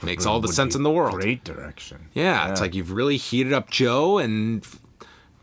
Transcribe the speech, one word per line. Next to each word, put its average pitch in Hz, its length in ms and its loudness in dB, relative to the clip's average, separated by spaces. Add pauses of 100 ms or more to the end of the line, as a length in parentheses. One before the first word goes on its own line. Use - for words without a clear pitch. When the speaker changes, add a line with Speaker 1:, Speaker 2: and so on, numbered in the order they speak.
Speaker 1:
makes 85 220 -2
all 110 160 2
the 113 60 0
Speaker 2:
Would 90 80 0
Speaker 1:
sense 135 200 2
Speaker 2:
be 135 40 0
Speaker 1:
in 143 60 0
the 151 60 4
world." 151 300 2
Speaker 2:
great 120 240 -2
direction. - 680 -14
Speaker 1:
Yeah, 135 360 2
it's 95 100 -2
Speaker 2:
Yeah. 104 40 2
Speaker 1:
like 90 120 -2
you've 90 160 -4
really 135 260 2
heated 131 340 0
up 135 160 0
Joe, 139 500 2
and 110 460 0 (800)